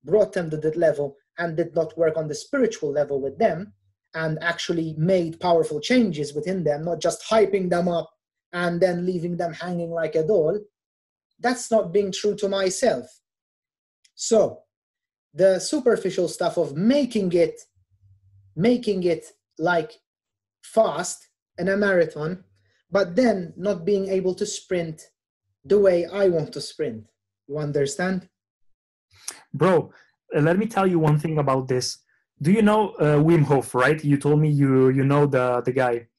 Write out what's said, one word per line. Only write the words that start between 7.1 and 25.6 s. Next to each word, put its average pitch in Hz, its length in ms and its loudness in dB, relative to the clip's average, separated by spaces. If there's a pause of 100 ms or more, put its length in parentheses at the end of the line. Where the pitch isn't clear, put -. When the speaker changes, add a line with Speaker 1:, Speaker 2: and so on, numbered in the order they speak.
Speaker 1:
hyping 196 480 2
them 175 180 0
up 170 200 -4 (440)
and 175 260 -2
then 175 280 0
leaving 175 300 -4
them 170 160 -6
hanging 170 360 -6
like 160 260 -6
a 160 80 2
doll, 180 360 2 (800)
that's 247 320 -4
not 190 200 0
being 196 200 0
true 208 240 -2
to 202 120 -4
myself. 190 600 -2 (1080)
So 202 440 0 (760)
the 185 240 4
superficial 190 720 0
stuff 170 300 -4
of 147 200 -2
making 214 560 2
it, 165 260 2 (960)
making 208 460 0
it, 165 240 -2 (320)
like, 170 360 -2 (680)
fast 180 680 -2 (300)
in 175 100 -4
a 196 80 0
marathon, 180 680 0 (480)
but 175 240 0
then 196 420 0
not 180 260 -4
being 196 260 -2
able 185 260 -2
to 202 100 -4
sprint 165 560 -8 (640)